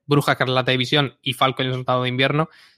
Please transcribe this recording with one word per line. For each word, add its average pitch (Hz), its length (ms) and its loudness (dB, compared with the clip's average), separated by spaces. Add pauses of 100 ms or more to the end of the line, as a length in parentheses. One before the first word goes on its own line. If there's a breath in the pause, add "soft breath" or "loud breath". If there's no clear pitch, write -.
Bruja 143 260 2
Escarlata 127 400 0
y 127 60 0
Visión 135 420 0
y 131 140 -6
Falcon 131 320 0
y - 20 -2
el 127 60 -4
Soldado 127 300 -2
de 127 40 -2
Invierno, 135 400 0 (280 soft breath)